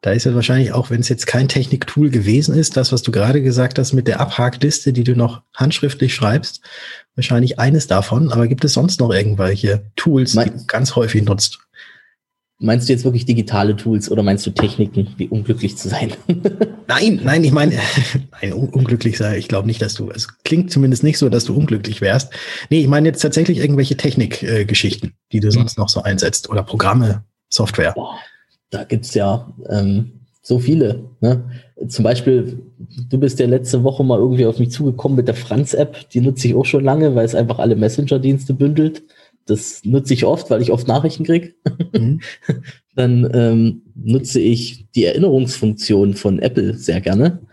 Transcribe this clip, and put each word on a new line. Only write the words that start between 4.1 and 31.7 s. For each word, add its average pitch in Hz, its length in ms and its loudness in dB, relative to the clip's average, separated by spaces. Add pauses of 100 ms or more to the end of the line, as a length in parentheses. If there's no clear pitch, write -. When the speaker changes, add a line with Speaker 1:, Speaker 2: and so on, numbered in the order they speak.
Speaker 1:
Abhakliste, 131 760 0
die 120 100 2
du 120 120 2
noch 117 260 0 (100)
handschriftlich 135 640 0
schreibst, 117 480 -2 (520)
wahrscheinlich 123 440 0
eines 135 300 2
davon. 117 440 0
Aber 117 160 2
gibt 127 160 0
es 143 80 2
sonst 160 280 0
noch 117 120 2
irgendwelche 98 840 0
Tools, 131 380 2
die 107 60 2
Speaker 2:
Mein- - 180 0
Speaker 1:
du - 100 -12
ganz - 300 -2
häufig 107 280 2
nutzt? 101 340 -2 (1000)
Speaker 2:
Meinst 117 280 0
du 135 40 4
jetzt 120 120 0
wirklich 120 200 0
digitale 104 520 0
Tools 104 340 -2
oder 104 140 2
meinst 98 200 0
du 98 60 -4
Techniken, 101 680 -2
wie - 120 -6
unglücklich 107 480 -4
zu - 120 -10
sein? 107 260 -4 (120)
<laughs> - 640 -4
Speaker 1:
Nein, 165 340 2
nein, 160 220 2
ich 135 80 4
meine, 147 220 2 (320)
<laughs> - 360 -6
nein, 101 100 -6
un-, 131 180 -4
unglücklich 117 480 0
sein. 107 200 -2
Ich - 80 -8
glaub 98 200 -2
nicht, 113 160 -2
dass 98 120 -4
du, 98 160 -10
es - 160 -8 (160)
klingt 175 300 0
zumindest 135 320 2
nicht 151 140 2
so, 139 100 4
dass 117 160 2
du - 100 -4
unglücklich 107 460 -2
wärst. 117 320 0 (380)
Nee, 160 100 4
ich 135 80 2
meine 147 200 4
jetzt 143 120 -2
tatsächlich 160 380 2
irgendwelche 139 400 2
Technik, 127 440 -2
äh, 110 220 0
Geschichten, - 480 -2 (180)
die 110 80 0
du 104 100 2
Speaker 2:
Hm. 104 40 4
Speaker 1:
sonst 113 260 2
noch 101 120 -2
so - 120 0
einsetzt 98 460 -2
oder 98 140 -2
Programme, 107 640 0 (260)
Software. 117 420 0
Speaker 2:
Boah, - 240 -10 (540)
da 101 140 -8
gibt's - 300 -4
ja, 104 380 0 (160)
ähm, 101 440 0 (280)
so 123 180 0
viele, 131 460 0 (160)
ne? 123 240 2 (440)